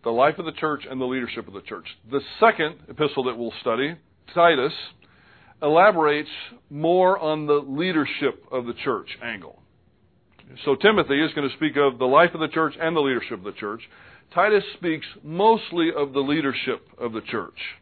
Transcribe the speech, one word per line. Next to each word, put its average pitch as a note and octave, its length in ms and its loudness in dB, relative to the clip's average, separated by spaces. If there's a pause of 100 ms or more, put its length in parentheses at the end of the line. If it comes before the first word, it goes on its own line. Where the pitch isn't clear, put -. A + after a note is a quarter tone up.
The A#2 80 -4
life C3+ 280 2
of F3+ 80 -10
the D#3 60 -8
church D3+ 360 -4
and C3 100 -10
the C3 60 -2
leadership B2+ 420 -6
of G2 60 -20
the G2 80 -12
church. F#2 260 -14 (240)
The C#3 100 -2 (200)
second F3 360 4 (120)
epistle C#3+ 360 -2
that A#2+ 120 -2
we'll A#2 240 -6
study, C3 360 -2 (380)
Titus, D#3+ 380 4 (920)
elaborates D#3 680 4 (400)
more F3+ 480 2
on D#3 280 -2
the D3 200 2
leadership D3 840 -2
of B2+ 140 -4
the A#2 80 -8 (100)
church B2 260 -4 (140)
angle. G2+ 380 -14 (1040)
So C#3+ 100 2
Timothy D#3 480 2
is D#3+ 120 -2
going C#3+ 140 -4
to A#2+ 80 -6
speak D3 200 -2
of C#3 220 2
the B2+ 80 0
life D#3 280 6
of E3 60 -8
the D#3 80 -2
church D#3+ 320 -2
and E3 160 -2
the D#3 40 2
leadership B2 380 -2
of F2+ 60 -18
the G2+ 80 -10
church. G#2+ 300 -10 (520)
Titus G3 300 4 (140)
speaks D#3+ 280 -4 (160)
mostly E3+ 760 2
of C#3+ 160 -2
the C#3 80 0
leadership C#3 680 -2 (120)
of A#2+ 140 -6
the A2 80 -6
church. G2+ 380 -8 (240)